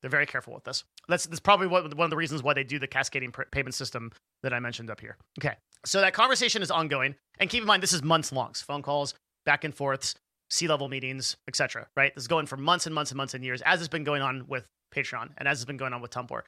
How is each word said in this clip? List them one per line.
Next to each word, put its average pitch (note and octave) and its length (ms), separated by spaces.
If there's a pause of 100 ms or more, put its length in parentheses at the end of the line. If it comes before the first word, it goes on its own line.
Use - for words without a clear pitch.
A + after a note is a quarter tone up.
they're C3 100
very D3 140
careful B2 280
with - 120
this. - 180 (240)
That's, E3+ 180
that's E3 140
probably F#3+ 280
what, E3+ 280
one D#3+ 100
of D#3 60
the D3+ 60
reasons D3+ 260
why D3 100
they C#3 120
do C#3+ 120
the C3+ 100
cascading C3 440
pr-, C3+ 200
payment C3 220
system A#2 380 (320)
that C3 100
I A#2+ 60
mentioned A#2 300
up G#2+ 100
here. A2 160 (240)
Okay, C#3 160 (300)
so G3 160
that F#3+ 120
conversation A#3+ 480
is F#3 100
ongoing, C#3+ 440 (240)
and F#3+ 100
keep A#3+ 120
in G#3+ 60
mind, G3+ 160
this F3+ 100
is D#3 100
months D#3 300
long. B2+ 200
Phone C#3+ 280
calls, C#3+ 320 (320)
back C#3+ 180
and D3 100
forths, C3+ 420 (360)
C-level D3+ 360
meetings, C3 480 (120)
et C3+ 80
cetera, B2 320 (100)
right? C#3 160
This C3 120
is - 20
going D#3+ 180
for C3+ 100
months D#3+ 300
and D#3+ 80
months D3 160
and B2+ 80
months C3+ 160
and B2+ 100
years, B2+ 200
as E3+ 180
it's E3+ 80
been D#3+ 140
going C#3+ 180
on C3 260
with C3 200 (260)
Patreon B2+ 440
and C#3 100
as C#3 100
it's A#2+ 80
been C#3 100
going C3 160
on B2 100
with A#2+ 100
Tumblr. B2 360